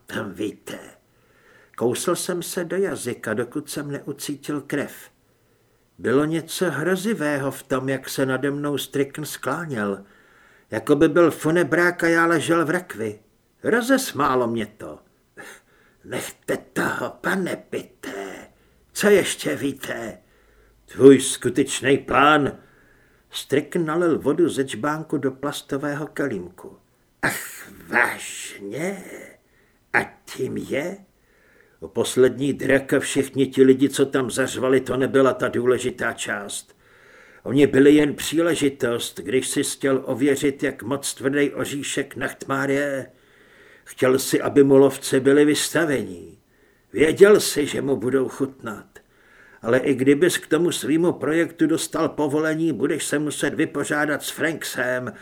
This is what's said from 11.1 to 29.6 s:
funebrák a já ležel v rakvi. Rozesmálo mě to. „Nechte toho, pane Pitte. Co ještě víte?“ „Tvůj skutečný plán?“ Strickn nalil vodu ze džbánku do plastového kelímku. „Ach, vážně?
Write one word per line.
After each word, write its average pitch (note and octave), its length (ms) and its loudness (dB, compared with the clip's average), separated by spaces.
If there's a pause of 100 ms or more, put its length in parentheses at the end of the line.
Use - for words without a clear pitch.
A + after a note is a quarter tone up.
funebrák F3 720 0
a E3+ 40 2
já E3 180 4
ležel E3 400 2
v C#3 40 -4
rakvi. A2 500 -6 (440)
Rozesmálo D3 840 0
mě A2+ 180 -4
to. D#2 340 -16 (1080)
„Nechte - 520 -8 (160)
toho, D3+ 360 -2 (120)
pane F3 340 -2
Pitte. - 920 -12 (460)
Co - 160 2
ještě D#3 460 2
víte?“ B2 600 -8 (680)
„Tvůj C3 360 8
skutečný - 760 0
plán?“ C#3+ 600 4 (760)
Strickn D#3 540 -2
nalil D#3 340 0
vodu D3+ 300 0
ze A#2+ 140 -2
džbánku D3 540 -6
do C3+ 140 -2
plastového C#3+ 760 -8
kelímku. G#2+ 720 -8 (440)
„Ach, - 500 -6 (160)
vážně? B2 1160 -4 (880)